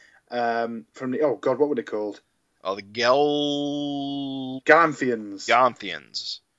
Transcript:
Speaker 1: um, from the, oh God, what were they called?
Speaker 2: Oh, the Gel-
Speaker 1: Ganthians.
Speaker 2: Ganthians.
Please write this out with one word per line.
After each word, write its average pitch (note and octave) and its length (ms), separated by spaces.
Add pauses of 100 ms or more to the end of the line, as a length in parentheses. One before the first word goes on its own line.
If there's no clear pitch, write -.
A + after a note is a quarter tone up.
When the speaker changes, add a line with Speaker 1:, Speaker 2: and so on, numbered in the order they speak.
(320)
Speaker 1:
um, A#2 640
from B2+ 180
the, B2+ 100
oh C#3 140
God, B2+ 240
what D3 100
were C#3+ 60
they A2+ 80
called? G#2 380 (420)
Speaker 2:
Oh, F#2+ 120
the G#2 60
Gel- C#3 1800
Speaker 1:
Ganthians. B2+ 800
Speaker 2:
Ganthians. G#2 920 (200)